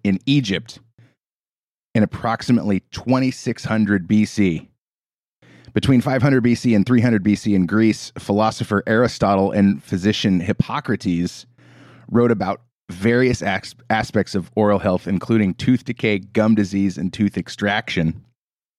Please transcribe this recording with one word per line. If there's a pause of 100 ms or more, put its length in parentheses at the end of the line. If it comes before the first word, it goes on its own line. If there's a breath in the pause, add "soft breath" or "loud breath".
in
Egypt (1160 soft breath)
in
approximately (100)
twenty-six
hundred
B
C. (1040 soft breath)
Between
five
hundred
B
C
and
three
hundred
B
C
in
Greece,
philosopher
Aristotle
and
physician
Hippocrates (640 soft breath)
wrote
about (300)
various
as-, (160)
aspects
of
oral
health,
including
tooth
decay,
gum
disease,
and
tooth
extraction. (540)